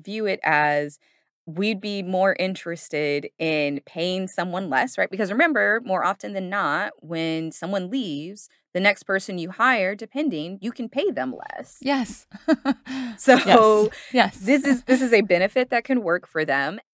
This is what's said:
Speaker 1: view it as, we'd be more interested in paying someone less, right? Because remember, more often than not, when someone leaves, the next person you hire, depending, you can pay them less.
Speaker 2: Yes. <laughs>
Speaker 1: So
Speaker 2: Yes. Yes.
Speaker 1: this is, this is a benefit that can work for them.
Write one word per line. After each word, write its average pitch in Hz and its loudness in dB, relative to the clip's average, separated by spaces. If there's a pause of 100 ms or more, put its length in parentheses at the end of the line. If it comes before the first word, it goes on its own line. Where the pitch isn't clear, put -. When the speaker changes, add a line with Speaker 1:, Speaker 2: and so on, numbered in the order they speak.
Speaker 1:
view 214 -4
it 190 -2
as, 147 2 (480)
we'd 196 -2
be 202 -6
more 185 2
interested 160 -4 (100)
in 147 -2
paying 185 -4
someone 180 -6
less, 143 0
right? 190 0
Because 196 -4
remember, 226 2
more 185 -2
often 202 -4
than 185 -6
not, 185 -2
when 160 -4
someone 185 -6
leaves, 190 -8 (240)
the 180 -4
next 196 2
person 190 -4
you 165 -6
hire, 208 0
depending, 196 -4
you 233 -6
can 233 -10
pay 370 -2
them 127 -4
less. - -14
Speaker 2:
Yes. 269 -4 (200)
<laughs> 262 -2
Speaker 1:
So 254 6
Speaker 2:
Yes. 214 6 (240)
Yes. - 2
Speaker 1:
this 269 2
is, 262 2
this 254 4
is 240 2
a 208 8
benefit 196 2
that 233 0
can 247 0
work 175 0
for 156 -2
them. 143 0 (140)